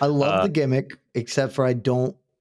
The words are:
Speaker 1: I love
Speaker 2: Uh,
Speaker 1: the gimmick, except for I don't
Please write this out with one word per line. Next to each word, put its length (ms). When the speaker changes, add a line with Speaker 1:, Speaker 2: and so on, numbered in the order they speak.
Speaker 1:
I 60
love 340
Speaker 2:
Uh, 40
Speaker 1:
the 40
gimmick, 440
except 380
for 120
I 60
don't 420